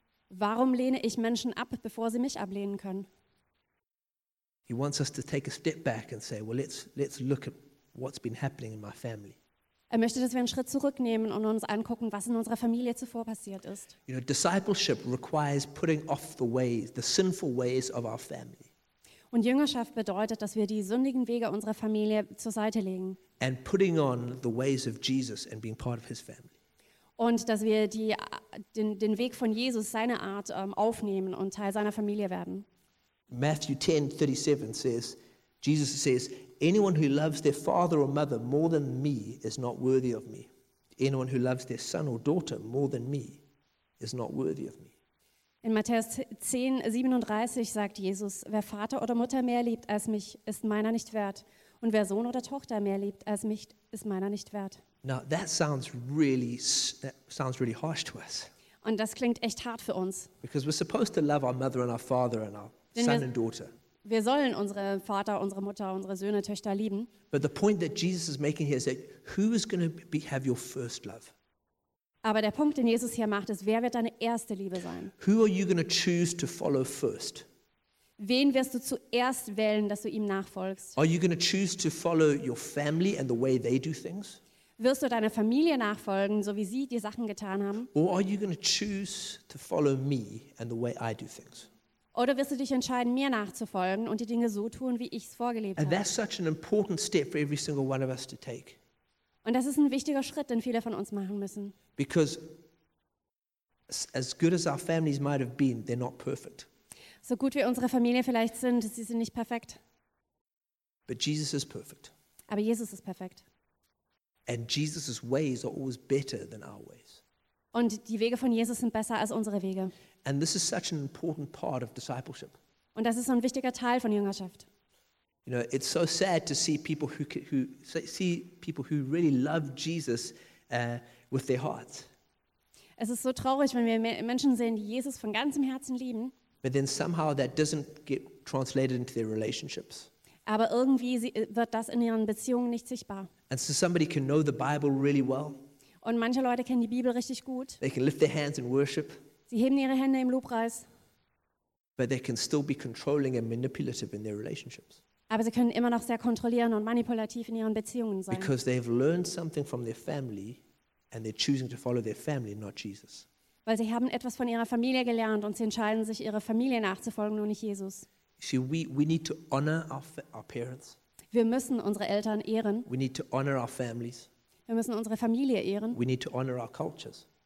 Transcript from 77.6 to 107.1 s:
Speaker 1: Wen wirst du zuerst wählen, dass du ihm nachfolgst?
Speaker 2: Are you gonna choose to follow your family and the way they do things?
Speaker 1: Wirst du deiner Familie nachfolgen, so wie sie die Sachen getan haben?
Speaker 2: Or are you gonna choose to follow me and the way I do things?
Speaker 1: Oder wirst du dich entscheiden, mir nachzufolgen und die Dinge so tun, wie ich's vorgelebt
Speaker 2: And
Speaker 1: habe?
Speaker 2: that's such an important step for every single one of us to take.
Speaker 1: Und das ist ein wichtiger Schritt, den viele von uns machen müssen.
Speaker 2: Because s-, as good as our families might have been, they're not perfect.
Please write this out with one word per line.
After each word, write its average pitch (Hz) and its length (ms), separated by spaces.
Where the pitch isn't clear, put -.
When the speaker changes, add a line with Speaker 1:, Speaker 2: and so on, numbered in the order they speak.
Speaker 1:
Wen 254 360
wirst 262 220
du 247 60
zuerst 247 760
wählen, 214 320
dass 202 140
du 226 60
ihm 214 160
nachfolgst? 190 720
Speaker 2:
Are 151 80
you 165 140
gonna 170 160
choose 185 400
to - 120
follow 160 460
your 131 220
family 160 600
and 135 140
the 117 100
way 131 200
they 117 180
do 160 140
things? 180 500
Speaker 1:
Wirst 262 240
du 277 60
deiner 220 220
Familie 254 460
nachfolgen, 208 640
so 202 140
wie 214 80
sie 247 220
die 240 120
Sachen 214 280
getan 202 360
haben? 208 320
Speaker 2:
Or 175 200
are 185 80
you 196 160
gonna 190 180
choose - 840
to - 100
follow 139 380
me 123 440
and 117 120
the 117 100
way 120 200
I 113 140
do 110 120
things? - 420
Speaker 1:
Oder 247 220
wirst 277 140
du 285 60
dich 254 160
entscheiden, 247 420
mir 269 160
nachzufolgen 202 760
und 214 120
die 233 60
Dinge 233 240
so 202 180
tun, 247 300
wie 240 80
ich's - 300
vorgelebt 226 420
Speaker 2:
And 151 80
Speaker 1:
habe? 156 100
Speaker 2:
that's 196 160
such - 280
an 175 60
important 185 540
step 147 300
for 151 100
every 147 160
single 143 300
one 135 180
of 131 60
us 131 160
to - 100
take. - 380
Speaker 1:
Und 226 100
das 254 120
ist 277 120
ein 285 140
wichtiger 269 320
Schritt, - 260
den 233 100
viele 233 220
von 226 120
uns - 180
machen 202 260
müssen. 202 340
Speaker 2:
Because 143 440
s-, - 240
as 127 240
good 170 160
as 170 140
our 139 120
families 160 420
might 143 200
have 123 160
been, 120 280
they're 120 120
not 123 220
perfect. - 480